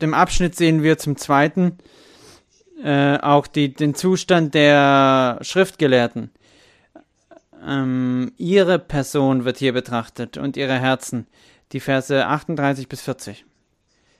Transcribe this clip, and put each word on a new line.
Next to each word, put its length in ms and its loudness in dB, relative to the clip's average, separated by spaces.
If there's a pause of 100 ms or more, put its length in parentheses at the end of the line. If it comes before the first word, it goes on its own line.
dem 100 -2
Abschnitt 420 2
sehen 280 2
wir 160 2
zum 180 -6
Zweiten, 640 0 (1040)
äh, 340 2
auch 300 2
die, 260 -2
den 220 -2
Zustand 580 0
der 880 4
Schriftgelehrten. 880 0 (1300)
Ähm, 720 -2
ihre 420 2
Person 680 -2
wird 100 -2
hier 160 0
betrachtet 640 -6
und 220 -8
ihre 200 -2
Herzen, 480 -4 (460)
die 80 -8
Verse 460 -2
achtunddreißig 640 -4
bis 100 -14
vierzig. 460 -12 (720)